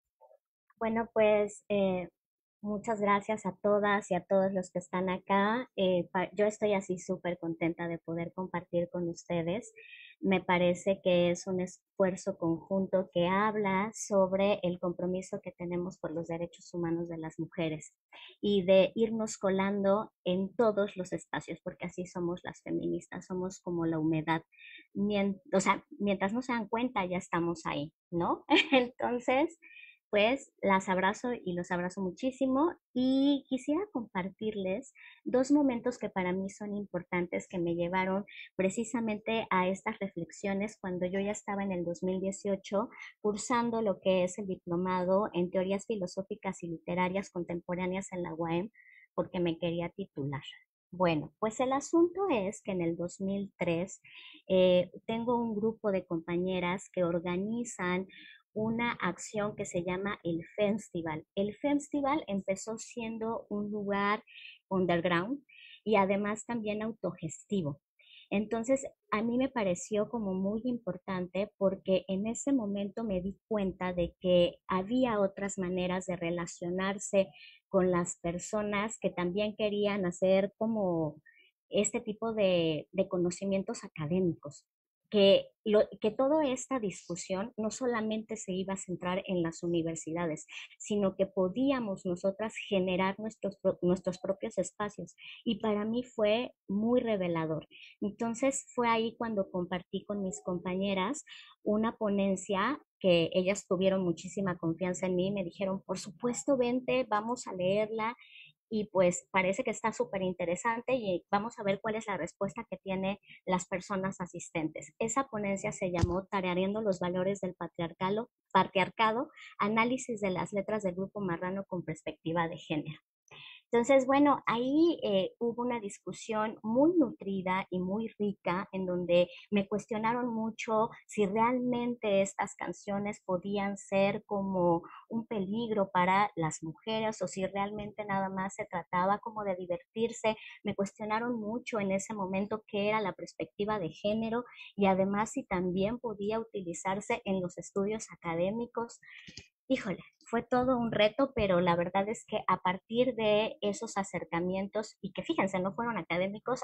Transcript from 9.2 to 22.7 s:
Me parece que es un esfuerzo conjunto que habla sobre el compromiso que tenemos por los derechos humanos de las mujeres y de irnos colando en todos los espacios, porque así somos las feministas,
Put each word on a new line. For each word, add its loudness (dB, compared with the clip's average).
Me 4
parece 2
que 4
es -4
un -2
esfuerzo -2
conjunto 0
que 2
habla 2
sobre 2
el -2
compromiso -4
que -12
tenemos -6
por -6
los -6
derechos -8
humanos -2
de -10
las -10
mujeres -6
y 2
de 8
irnos 0
colando 2
en 0
todos 2
los -6
espacios, -8
porque -10
así -8
somos -4
las -12
feministas, -4